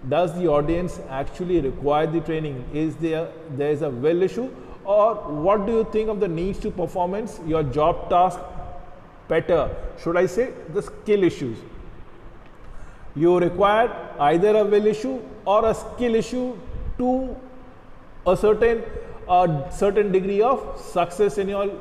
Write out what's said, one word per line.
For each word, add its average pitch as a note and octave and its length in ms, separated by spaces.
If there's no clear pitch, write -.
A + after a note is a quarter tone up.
Does D#3+ 280
the F3+ 120
audience D#3 500
actually E3 520
require C#3+ 460
the D#3+ 140
training? D#3 440
Is D#3 220
there, D#3+ 320
there C#3+ 200
is D3 120
a C#3+ 80
will D#3 320
issue? A#3 280
Or G#3 300
what F#3+ 520
do A#3 60
you A3+ 200
think G#3+ 160
of G#3 100
the G3+ 80
needs F3+ 340
to G#3+ 100
performance, F#3 760
your D#3 160
job D3+ 480
task F3+ 300
better? D#3+ 420
Should E3+ 140
I F3+ 100
say B3 260
the - 100
skill G#3 400
issues? C3+ 340
You F3 240
require G3+ 800
either F3 380
a G#3+ 80
will G#3 220
issue B3 340
or G#3+ 220
a A3 80
skill A#3 420
issue B3 420
to B3+ 380
a F3+ 100
certain, G#3+ 460
a E3+ 420
certain G3+ 400
degree G3 320
of A#3+ 380
success - 580
in F#3+ 120
your G3+ 180